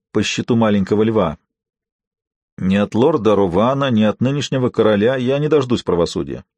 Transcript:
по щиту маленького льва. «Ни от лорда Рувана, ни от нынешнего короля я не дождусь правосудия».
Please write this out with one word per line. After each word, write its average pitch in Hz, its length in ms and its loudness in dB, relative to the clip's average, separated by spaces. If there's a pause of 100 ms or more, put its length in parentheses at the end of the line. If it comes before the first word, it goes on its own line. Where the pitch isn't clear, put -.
(120)
по 107 100 0
щиту - 340 -2
маленького 104 460 2
льва. 107 360 0 (1200)
«Ни 95 160 0
от 101 180 0
лорда 110 420 2
Рувана, 107 540 0
ни 110 140 2
от 107 180 0
нынешнего 131 480 -2
короля 107 460 2
я 131 240 -2
не 151 80 -2
дождусь 127 360 0
правосудия». 82 600 -4 (120)